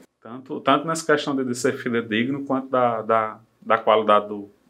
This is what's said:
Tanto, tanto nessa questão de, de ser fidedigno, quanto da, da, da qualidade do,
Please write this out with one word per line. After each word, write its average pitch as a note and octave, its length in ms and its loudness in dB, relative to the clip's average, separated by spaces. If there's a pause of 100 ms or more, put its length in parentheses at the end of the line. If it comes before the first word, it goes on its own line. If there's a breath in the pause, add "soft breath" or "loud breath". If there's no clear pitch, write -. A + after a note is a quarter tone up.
(220)
Tanto, C3 400 -12
tanto D3 260 2
nessa D#3+ 180 -6
questão D3 300 0
de, C3+ 80 0
de B2 100 -4
ser B2 240 -2
fidedigno, A#2+ 680 -2
quanto C3 240 -4
da, A#2+ 320 0
da, A2 380 0 (220)
da A2 160 2
qualidade G#2 520 4
do, G2+ 200 -10 (200)